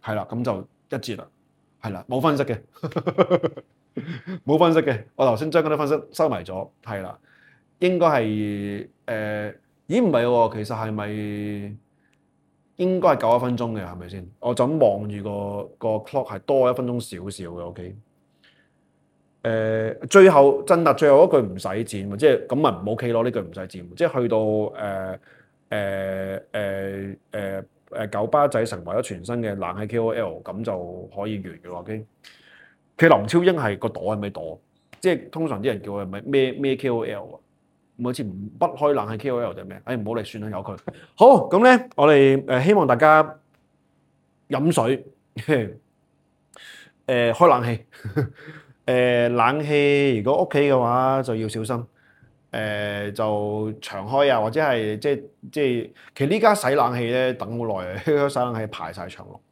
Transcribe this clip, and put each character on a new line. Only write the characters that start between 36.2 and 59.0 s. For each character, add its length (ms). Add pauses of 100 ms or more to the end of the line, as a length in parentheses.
咩， 300
咩 240
K 160
O 120
L 200
啊？ 120 (600)
每 180
次 100
唔， 260 (100)
不 80
開 260
冷 160
氣 80
K 140
O 80
L 160
定 100
咩？ 200
唉， 120
唔 80
好 80
理， 100
算 200
啦， 80
由 120
佢。 140 (380)
好， 340
噉 140
呢， 220 (100)
我 120
哋， 400
呃， 140
希 140
望 100
大 100
家 440 (1120)
飲 220
水， 320 (320)
<laughs> 440 (1300)
呃， 260
開 140
冷 160
氣。 300
<laughs> 380 (540)
呃， 440
冷 340
氣 540
如 60
果 200
屋 80
企 60
嘅 200
話 440
就 140
要 120
小 160
心。 220 (640)
呃， 600
就 680
長 280
開 260
啊， 80
或 80
者 100
係， 380
即 120
係， 140 (280)
即 100
係， 300 (240)
其 100
實 40
呢 100
家 160
洗 140
冷 260
氣 160
呢， 240
等 240
好 220
耐 120
啊， 80
<laughs> 260
洗 120
冷 160
氣 120
排 240
晒 160